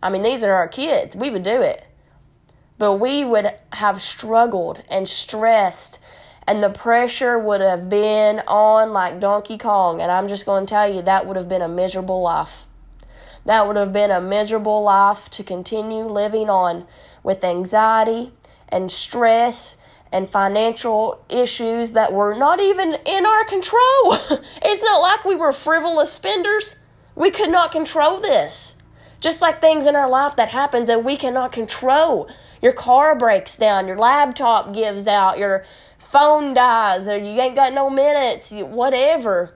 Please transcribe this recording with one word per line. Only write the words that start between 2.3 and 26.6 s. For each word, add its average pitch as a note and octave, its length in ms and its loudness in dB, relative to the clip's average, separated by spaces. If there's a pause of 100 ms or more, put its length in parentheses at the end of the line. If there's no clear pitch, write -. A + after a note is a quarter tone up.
But G#3 160 2
we C4 320 -2
would G#3 280 0 (200)
have G3+ 280 -2
struggled A3 880 -2
and F#3+ 180 -4
stressed, A3 920 -2 (480)
and G#3 160 0
the G3+ 60 2
pressure A#3+ 680 0
would G#3 240 0
have F#3 280 0
been G#3+ 580 2
on G#3+ 460 4
like F3+ 260 -2
Donkey G#3 380 -2
Kong. F#3 440 0
And E3+ 80 -2
I'm F#3+ 180 0
just G3 180 -8
gonna G3 200 -2
tell G#3 260 0
you, F#3 100 -6
that F#3 260 0
would F#3+ 80 -8
have F3+ 140 -6
been F#3 120 -2
a E3+ 60 -4
miserable F#3 540 -4
life. E3 440 -4 (800)
That G#3+ 220 4
would G#3 80 -2
have G3+ 160 -2
been G3+ 200 2
a F3+ 100 0
miserable G#3+ 640 -2
life G3+ 480 2
to - 120 -12
continue A3 640 -8
living G#3+ 440 -4
on F3+ 380 0 (340)
with F#3+ 220 -4
anxiety A3 880 0 (380)
and F#3 200 -4
stress A#3 840 0 (360)
and F#3+ 180 -4
financial A3 1000 -2
issues A#3 680 -4
that A3 200 2
were G3+ 200 0
not D4 280 2
even F#4+ 320 0 (120)
in F#4+ 200 0
our G#4+ 180 4
control. A4 720 2 (120)
<laughs> D4 120 0 (200)
It's G4+ 220 -2
not G#4 180 4
like F#4+ 240 2
we F#4+ 100 0
were D#4 160 0
frivolous D#4 640 0
spenders. G#4 640 -4 (380)